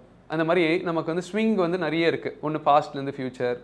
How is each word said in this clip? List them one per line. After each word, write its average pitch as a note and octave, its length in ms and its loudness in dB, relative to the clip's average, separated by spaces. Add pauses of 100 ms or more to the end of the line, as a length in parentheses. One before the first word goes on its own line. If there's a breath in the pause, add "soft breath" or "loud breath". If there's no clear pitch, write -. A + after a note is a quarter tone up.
(260)
அந்த D#3+ 180 -2
மாதிரி E3+ 380 2
நமக்கு E3 320 -2
வந்து F3 180 -6
ஸ்விங் A3 220 2
வந்து F#3 240 0
நிறைய E3 280 0
இருக்கு. D3+ 360 -2
ஒண்ணு D3+ 140 -2 (100)
பாஸ்ட்லேருந்து C#3+ 520 2
ஃபியூச்சர், B2 460 -4